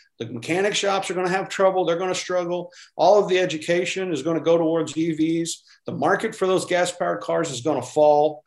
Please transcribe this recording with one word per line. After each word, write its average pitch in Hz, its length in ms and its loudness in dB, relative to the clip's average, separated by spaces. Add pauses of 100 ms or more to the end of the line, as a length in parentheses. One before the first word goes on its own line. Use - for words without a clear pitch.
(200)
The 113 80 -8
mechanic 170 480 -2
shops 196 340 -2
are 180 60 -4
gonna 185 120 -2
have 185 220 -2
trouble. 190 340 2
They're 170 140 0
gonna 185 180 -2
struggle. 175 560 -4 (240)
All 196 240 6
of 180 80 2
the 185 120 2
education 175 760 -2
is 131 80 -4
gonna 160 180 0
go 165 180 2
towards 160 380 0
E 160 160 0
Vs. 160 520 -2 (220)
The 120 60 -8
market 190 420 0
for 190 140 -2
those 185 180 2
gas-powered 175 540 -2
cars 165 320 -2
is 120 100 -8
gonna 143 200 -2
fall. 151 640 2